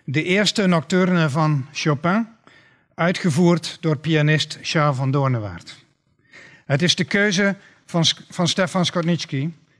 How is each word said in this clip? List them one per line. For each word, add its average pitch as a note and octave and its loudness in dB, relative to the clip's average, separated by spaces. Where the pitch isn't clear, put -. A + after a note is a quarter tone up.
de D3+ -2
eerste F#3+ 0
nocturne F3+ 2
van D3+ 0
Chopin, E3+ -2
uitgevoerd E3+ 0
door D#3 -2
pianist D#3 0
Charles D3 0
van C3 -2
Doornewaard. B2 -4
Het C#3 0
is E3+ 2
de F3+ -2
keuze G3+ 0
van E3 0
S-, - -2
van F3 -2
Stefan F#3 -2
Skotnicki, E3 -4